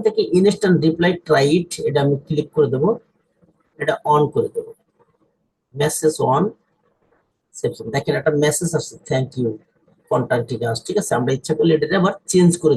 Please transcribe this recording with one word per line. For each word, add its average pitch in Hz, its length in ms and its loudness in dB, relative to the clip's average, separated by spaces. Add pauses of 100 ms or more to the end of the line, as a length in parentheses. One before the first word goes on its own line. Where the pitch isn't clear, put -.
থেকে 214 160 0 (180)
ইনস্ট্যান্ট 190 460 4
রিপ্লাই 165 260 2 (160)
ট্রাই 135 180 4 (120)
ইট, - 140 -4 (160)
এটা 147 180 0
আমি 143 100 2 (120)
ক্লিক 151 280 -4
করে 151 180 2
দেব, 131 100 -2 (1000)
এটা - 120 -2 (200)
on 151 100 4 (100)
করে - 220 -2
দেব, - 120 -8 (1080)
মেসেজ 151 380 0 (200)
on 151 100 2 (1160)
সেকশন। - 260 -6 (100)
দেখেন 143 240 -2
একটা 156 120 0 (120)
মেসেজ 151 340 0
আসছে, - 180 -6 (140)
"Thank 131 220 -2 (100)
you, 117 80 -2 (640)
কন্ট্যাক্ট 120 400 0
ডিটেইলস", 117 360 -4
ঠিক 202 140 -4
আছে? - 180 -8
আমরা 127 180 0
ইচ্ছা - 200 -6
করলে 165 180 2
এটা 151 100 -2 (160)
আবার 190 120 2 (180)
চেঞ্জ 180 200 6 (120)
করে 151 140 4